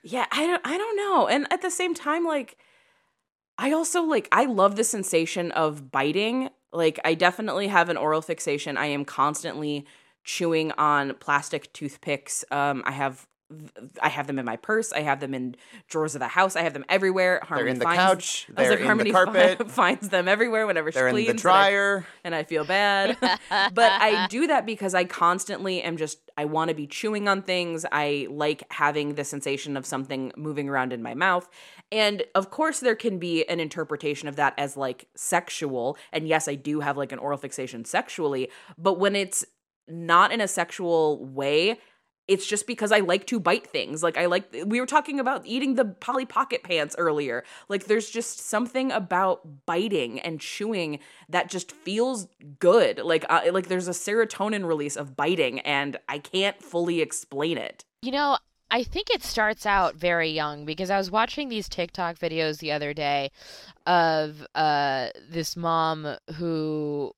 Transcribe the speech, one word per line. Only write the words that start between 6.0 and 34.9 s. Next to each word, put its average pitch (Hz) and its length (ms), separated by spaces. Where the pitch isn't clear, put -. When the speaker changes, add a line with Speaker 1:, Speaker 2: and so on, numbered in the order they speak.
Speaker 1:
Like, 160 340
I 165 80
definitely 180 540
have 175 200
an 165 80
oral 151 240
fixation. 147 560
I 143 100
am 143 200
constantly 147 800
chewing 160 500
on 143 480
plastic 147 520
toothpicks. - 760
Um, 143 340
I 135 80
have 135 340
th-, 151 400
I 151 60
have 143 180
them 139 120
in 127 60
my 117 120
purse. 220 360
I 151 80
have 143 200
them 135 140
in 127 220
drawers 156 260
of 135 60
the 120 80
house. 185 280
I 170 60
have 160 100
them 139 160
everywhere. 185 520
Speaker 2:
They're - 80
Speaker 1:
Harmony 127 220
Speaker 2:
in 127 80
the 117 60
Speaker 1:
finds, 175 180
Speaker 2:
couch. - 460
Speaker 1:
I - 20
was - 60
Speaker 2:
They're - 140
Speaker 1:
like, 208 80
Speaker 2:
in - 40
the - 40
Speaker 1:
Harmony 214 260
Speaker 2:
carpet. 185 460
Speaker 1:
fi-, - 60
<laughs> - 40
finds 269 400
them 180 200
everywhere 220 380
whenever 165 260
she 131 60
Speaker 2:
They're 127 100
in 127 80
the 214 80
Speaker 1:
cleans, 226 200
and 185 60
I, 196 120
Speaker 2:
dryer. 202 440
Speaker 1:
and 165 100
I 156 100
feel 151 200
bad. 196 580
Speaker 3:
<laughs> 180 180
Speaker 1:
But 226 200
I 196 360
do 269 180
that 277 200
because 202 280
I 180 100
constantly 180 800
am 165 140
just, 151 220
I 147 80
wanna 160 300
be 147 120
chewing 208 420
on 196 140
things. 175 480
I 147 400
like 151 400
having 147 440
the 147 100
sensation 139 520
of 131 100
something 135 500
moving 147 320
around 131 240
in 117 100
my 120 120
mouth. 180 340
And 208 320
of 190 160
course 311 300
there 247 140
can 214 240
be 165 300
an 170 120
interpretation 151 680
of 139 80
that 143 220
as, 139 180
like, 131 400